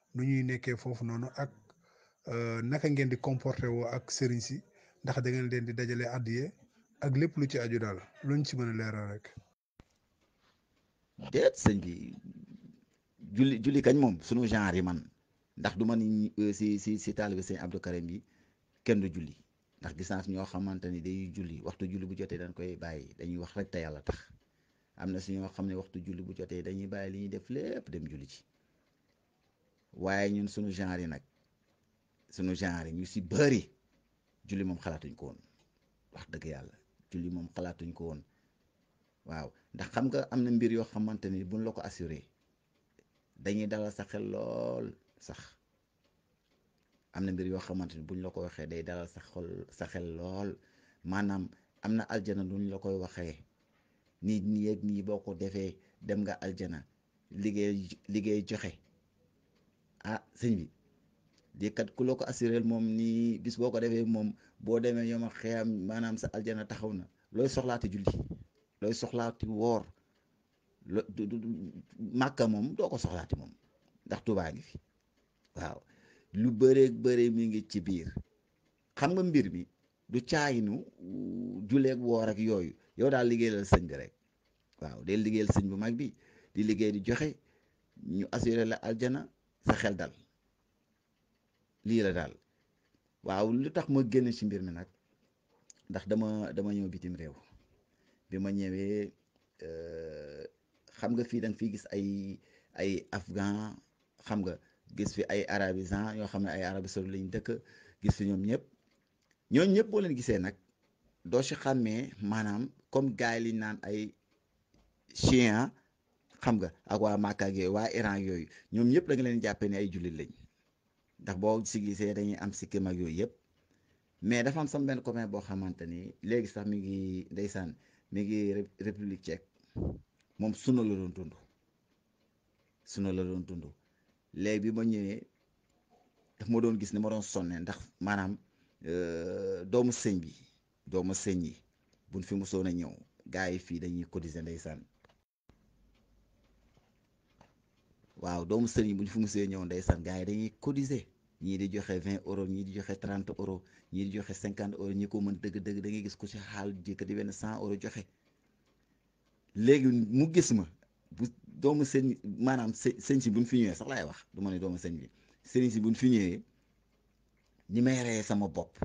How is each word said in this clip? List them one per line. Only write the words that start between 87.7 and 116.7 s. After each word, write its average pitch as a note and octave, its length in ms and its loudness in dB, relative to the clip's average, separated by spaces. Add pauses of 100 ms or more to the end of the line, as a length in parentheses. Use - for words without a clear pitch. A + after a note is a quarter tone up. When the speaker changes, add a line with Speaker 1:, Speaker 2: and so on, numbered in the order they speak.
Speaker 2:
ñu F#2+ 260 -2
assuré A#2 340 4
la A2 100 0
aljana, B2 520 -2 (380)
sa A2 80 6
xel G2+ 220 2
dal. E2+ 160 -4 (1700)
Lii A2 180 4
la F#2+ 100 4
daal. E2 200 -2 (920)
Waaw, F#2+ 300 2
lu C3+ 180 0
tax E3 180 -2
ma C#3 120 6 (100)
génn B2 200 6
ci A2+ 140 -4
mbir G2+ 180 -2
mi F#2 80 -6
nag, E2+ 160 -10 (1000)
ndax F#2+ 180 -6
dama, G#2+ 460 0
dama G2+ 200 -2
ñëw G2+ 160 -2
bitim F2+ 260 -8
réew. D#2+ 200 -10 (920)
Bi F#2+ 100 -6
ma G2 120 0
ñëwee, G2 600 0 (520)
euh, D#2+ 800 -10 (540)
xam A#2 160 0
nga A#2+ 100 2
fii A#2 180 -2
da A2+ 80 0
nga G#2 80 -4
fiy A2+ 140 0
gis G2+ 200 -10
ay, G2 480 -2 (360)
ay G2 360 0
Afghan, G2+ 640 -2 (500)
xam G#2+ 160 0
nga, F2+ 160 -2 (380)
gis G#2 200 -2
fi G2+ 140 2
ay G2+ 180 2
Arabisans G2 720 0
yoo G#2 100 -4
xam G2+ 160 0
ne F#2+ 80 0
ay F#2 120 -2
Arabie F#2+ 260 -2
Saoudite F#2+ 260 -4
lañ F#2+ 140 -4
dëkk, G#2+ 200 -4 (520)
gis G#2 160 4
fi G2+ 80 0
ñoom G2 200 0
ñëpp. A2 180 0 (880)
Ñooñu F3+ 220 8
ñëpp A3 160 6
boo G#3 120 2
leen E3 140 0
gisee A#2+ 240 2
nag, F#2+ 160 -2 (680)
doo C3 160 4
ci C3+ 140 -2
xàmmee B2+ 560 2 (100)
maanaam G#2+ 480 0 (200)
comme C3+ 260 0
gars A#2 220 0
yi A2+ 140 0
liñ A2+ 80 0
naan G#2+ 240 -4
ay G#2+ 300 -4 (1000)
Chiens, B2 560 6 (720)
xam A#2 160 4
nga, F#2 160 0 (120)